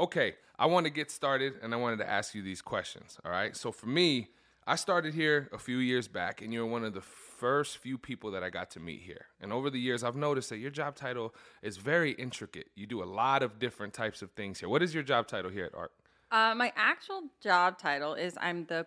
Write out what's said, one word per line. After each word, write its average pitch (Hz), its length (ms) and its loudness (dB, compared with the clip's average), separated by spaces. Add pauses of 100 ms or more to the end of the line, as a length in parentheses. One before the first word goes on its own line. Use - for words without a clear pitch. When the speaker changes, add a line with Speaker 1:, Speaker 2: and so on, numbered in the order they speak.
Speaker 1:
okay, 160 360 2 (220)
I 117 60 4
want 170 200 6
to 156 60 0
get 147 200 -4
started, 135 520 2
and 113 120 -4
I - 20 2
wanted 120 220 0
to 104 100 -2
ask 101 260 0
you 107 60 -6
these 95 220 -6
questions, - 600 -6
all 82 80 -6
right? 95 240 0
So, - 160 -6
for - 160 -10
me, 139 420 2 (380)
I 147 100 2
started 165 360 0
here 151 400 2
a - 60 -8
few 123 180 -4
years 127 320 2
back, 95 320 -4
and 110 140 -6
you're 117 100 0
one 117 200 -2
of 107 100 -4
the 92 80 -8
first - 760 -2
few 131 220 -8
people 107 320 -8
that 95 120 -4
I 92 60 -2
got 90 240 -6
to - 80 -14
meet 80 220 -10
here. - 240 -14 (160)
And 101 100 -6
over 131 160 0
the 131 100 -2
years, 123 240 0
I've 120 140 0
noticed 143 320 2
that 110 100 -6
your 123 120 -8
job 143 260 -4
title 123 380 -6 (260)
is 101 160 -6
very 143 360 2
intricate. - 640 -8
You 101 120 -12
do 107 160 -4
a - 20 -4
lot 120 380 4
of 110 160 -2
different 107 340 -4
types 110 300 -4
of 95 80 -12
things 98 280 -8
here. 92 120 -4
What 147 120 4
is 175 120 0
your 160 80 -2
job 127 240 2
title 92 240 -4
here 95 160 -4
at - 80 -10
Arc? - 180 -8 (380)
Speaker 2:
Uh, 220 240 4
my 240 220 2
actual 330 460 2 (200)
job 185 360 6
title 147 340 0
is 175 260 -4
I'm 175 280 -2
the 165 200 -2